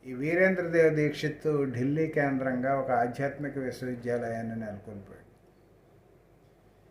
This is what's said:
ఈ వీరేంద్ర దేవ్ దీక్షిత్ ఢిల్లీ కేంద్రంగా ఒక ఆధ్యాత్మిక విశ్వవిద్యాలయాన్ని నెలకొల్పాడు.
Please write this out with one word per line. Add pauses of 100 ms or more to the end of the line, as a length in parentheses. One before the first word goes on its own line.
ఈ
వీరేంద్ర
దేవ్
దీక్షిత్
ఢిల్లీ
కేంద్రంగా
ఒక
ఆధ్యాత్మిక
విశ్వవిద్యాలయాన్ని
నెలకొల్పాడు. (1700)